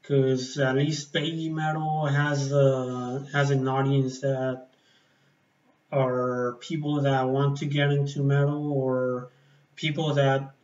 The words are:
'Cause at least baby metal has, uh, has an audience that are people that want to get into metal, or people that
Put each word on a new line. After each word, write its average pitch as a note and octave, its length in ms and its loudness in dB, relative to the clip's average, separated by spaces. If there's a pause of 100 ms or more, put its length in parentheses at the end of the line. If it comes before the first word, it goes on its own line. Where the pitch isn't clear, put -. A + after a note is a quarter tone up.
'Cause C3 560 0
at C3 160 2
least D3+ 360 -2
baby D#3+ 380 -2
metal D#3 560 -2
has, C#3+ 480 0
uh, C3 800 2
has C#3+ 160 2
an C3 180 2
audience C3+ 520 0
that C3 480 -4 (1200)
are B2+ 680 0
people D3 420 -2
that C3+ 260 2
want C#3 300 2
to D#3+ 80 -6
get C#3+ 260 2
into C#3+ 300 0
metal, C#3+ 520 2
or B2+ 560 -2 (460)
people D#3 460 -2
that C#3 320 0 (100)